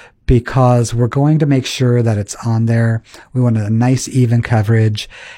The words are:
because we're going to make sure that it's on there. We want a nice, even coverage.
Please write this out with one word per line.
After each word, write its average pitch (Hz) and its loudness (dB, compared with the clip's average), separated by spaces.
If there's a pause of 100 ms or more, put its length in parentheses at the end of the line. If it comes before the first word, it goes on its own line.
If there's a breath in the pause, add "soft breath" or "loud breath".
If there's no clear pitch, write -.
(260 loud breath)
because 123 0
we're 117 0
going 147 0
to 151 0
make 135 0
sure 120 0
that 113 0
it's 101 -8 (120)
on 113 0
there. 113 0 (300 loud breath)
We 127 -2
want 120 2
a 104 -2
nice, 123 0
even 120 2
coverage. 110 0 (300 loud breath)